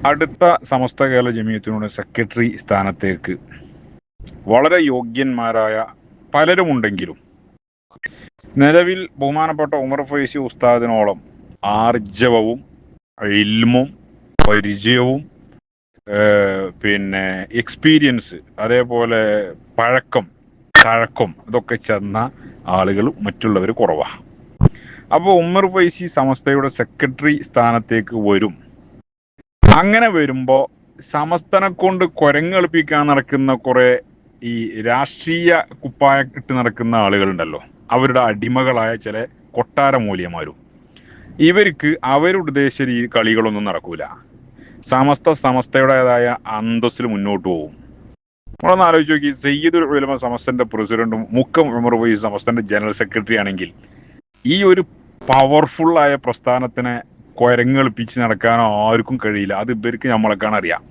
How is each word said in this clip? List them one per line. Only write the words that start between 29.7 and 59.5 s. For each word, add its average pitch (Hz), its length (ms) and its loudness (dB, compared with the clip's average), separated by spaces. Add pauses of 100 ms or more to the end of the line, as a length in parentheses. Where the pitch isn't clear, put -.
അങ്ങനെ 220 360 2
വരുമ്പോ 131 420 0 (560)
സമസ്തനെ 175 560 0 (120)
കൊണ്ട് 185 220 2 (160)
കുരങ്ങ് 151 360 2
കളിപ്പിക്കാൻ 160 540 0
നടക്കുന്ന 135 400 0 (160)
കുറെ 127 220 4 (640)
ഈ - 20 -6 (340)
രാഷ്ട്രീയ 165 600 -2 (320)
കുപ്പായ 139 360 2 (200)
ഇട്ട് 135 200 -8
നടക്കുന്ന 117 360 -2 (120)
ആളുകളുണ്ടല്ലോ, 95 540 0 (360)
അവരുടെ 127 320 2
അടിമകളായ 117 640 -2 (140)
ചില 110 200 -8 (300)
കൊട്ടാര 135 400 0 (100)
മൂല്യന്മാരും, 87 500 -8 (920)
ഇവർക്ക് 180 420 0 (240)
അവരുടെ 175 360 0
ഉദ്ദേശ 139 260 -2 (140)
രീതി 120 260 -4
കളികളൊന്നും 110 540 0
നടക്കൂല. 82 340 -10 (880)
സമസ്ത 135 400 2 (120)
സമസ്തയുടേതായ 127 840 2 (320)
അന്തസ്സിൽ 117 560 -4
മുന്നോട്ട് 98 360 -4
പോകും. 76 240 -6 (840)
നമ്മളൊന്ന് 185 260 2
ആലോചിച്ച് 160 280 2
നോക്കി, 147 160 -2 (120)
സയ്യിദുൽ 156 420 0 (100)
ഉലമ 139 180 0 (100)
സമസ്തന്റെ 123 480 -4
പ്രസിഡന്റും 110 500 -2 (160)
മുക്കം 147 300 2 (120)
ഉമർ 120 220 2
ഫൈസി 113 240 2
സമസ്തന്റെ 110 460 -2
ജനറൽ 104 300 -2
സെക്രട്ടറി 110 420 -2
ആണെങ്കിൽ 95 280 -6 (840)
ഈ - 20 0 (140)
ഒരു 185 120 4 (480)
പവർഫുൾ 147 640 2 (100)
ആയ 143 100 4 (120)
പ്രസ്ഥാനത്തിനെ 123 680 -4 (460)
കുരങ്ങ് 123 380 4
കളിപ്പിച്ച് 117 440 -2
നടക്കാൻ 117 360 0 (280)
ആർക്കും 113 380 0
കഴിയില്ല. 101 380 -2